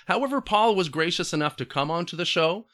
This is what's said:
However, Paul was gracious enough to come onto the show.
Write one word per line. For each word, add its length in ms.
However, 340
Paul 340
was 140
gracious 460
enough 220
to 100
come 240
onto 260
the 80
show. 500